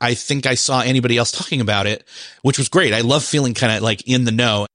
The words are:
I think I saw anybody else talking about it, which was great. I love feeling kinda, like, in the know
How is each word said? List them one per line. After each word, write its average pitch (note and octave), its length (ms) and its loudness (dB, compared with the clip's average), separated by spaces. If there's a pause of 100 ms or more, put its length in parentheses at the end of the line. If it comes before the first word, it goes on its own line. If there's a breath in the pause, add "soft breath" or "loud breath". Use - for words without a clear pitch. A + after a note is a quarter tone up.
I A#2+ 140 0
think C3+ 320 -4
I B2+ 80 0
saw B2+ 260 0
anybody A#2+ 380 2
else A#2 140 0
talking - 280 -4
about G2+ 280 0
it, G#2+ 180 -6 (360 loud breath)
which C#3 140 2
was C#3 120 -2
great. D#3+ 260 2
I A2 60 2
love B2+ 240 2
feeling C#3 280 0
kinda, A2 280 0
like, G#2+ 260 -2
in B2+ 200 2
the A#2 40 0
know A2 440 0